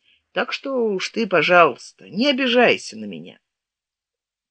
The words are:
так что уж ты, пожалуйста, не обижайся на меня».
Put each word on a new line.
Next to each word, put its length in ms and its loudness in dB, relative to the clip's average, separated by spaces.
так 200 -4
что 340 -4
уж 240 -4
ты, 180 -4
пожалуйста, 840 2
не 180 0
обижайся 680 0
на 80 -12
меня». 340 -14